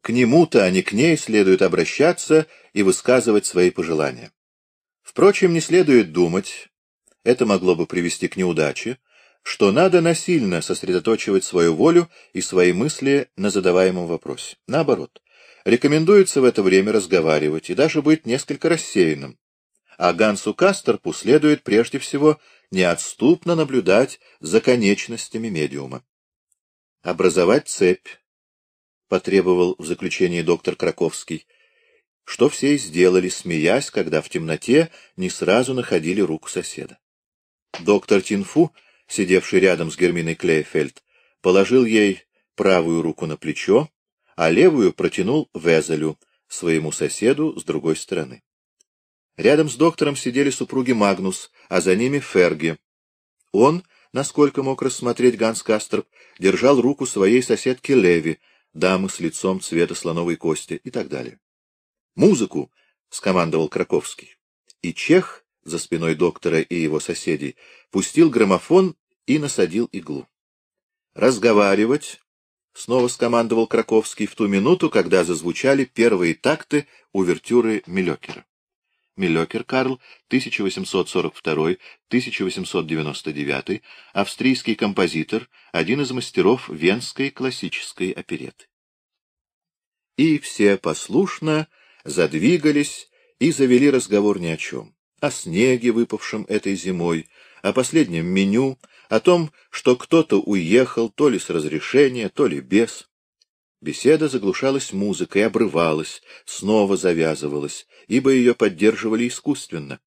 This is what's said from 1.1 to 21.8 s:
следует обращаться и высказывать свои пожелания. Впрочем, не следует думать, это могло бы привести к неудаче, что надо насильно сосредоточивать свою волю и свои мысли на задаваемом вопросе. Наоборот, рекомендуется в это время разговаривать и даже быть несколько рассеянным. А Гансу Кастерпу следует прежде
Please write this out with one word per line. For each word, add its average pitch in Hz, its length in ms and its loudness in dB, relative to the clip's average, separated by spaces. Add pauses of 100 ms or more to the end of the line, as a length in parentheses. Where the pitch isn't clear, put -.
следует 98 460 4
обращаться 147 840 0 (280)
и 101 100 0
высказывать 107 640 2
свои 90 240 2
пожелания. 76 600 -4 (720)
Впрочем, 185 520 2
не 165 60 0
следует 147 520 4
думать, 87 580 -2 (540)
это 123 240 2
могло 92 280 2
бы 82 120 -4
привести 87 400 -4
к - 100 -8
неудаче, 85 640 -4 (460)
что - 260 2
надо 175 300 4
насильно 160 640 0
сосредоточивать 95 800 -2
свою 85 320 2
волю 165 340 2 (240)
и 92 80 -6
свои 90 320 2
мысли 139 640 -2
на 98 140 -2
задаваемом 92 560 2
вопросе. 80 500 -10 (100)
Наоборот, 123 540 -4 (440)
рекомендуется 156 760 4
в 131 40 4
это 113 180 4
время 95 280 4
разговаривать 80 800 0
и 90 60 -4
даже 151 260 2
быть 151 240 2
несколько - 440 -4
рассеянным. 76 680 -2 (600)
А 90 140 2
Гансу 104 420 0
Кастерпу 170 580 0
следует 147 480 2
прежде 117 380 0